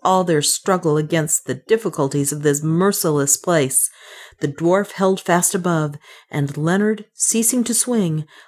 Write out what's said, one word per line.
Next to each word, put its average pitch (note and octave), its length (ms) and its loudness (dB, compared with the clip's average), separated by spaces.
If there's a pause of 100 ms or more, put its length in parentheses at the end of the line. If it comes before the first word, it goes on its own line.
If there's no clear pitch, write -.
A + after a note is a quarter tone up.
all F#3 220 2
their D#3+ 180 2
struggle E3 560 0
against D#3 480 -2
the C3 220 -6
difficulties D3 640 0
of D3+ 100 -6
this D3 220 0
merciless D#3+ 720 2
place. D3+ 540 0 (480)
The D3+ 80 -2
dwarf F3 460 0
held F#3+ 280 0
fast F3 320 2
above, D#3+ 440 -2 (340)
and C#3+ 260 -2
Leonard, G3+ 560 0
ceasing A#3 520 0
to A3+ 100 -2
swing, E3+ 500 0 (220)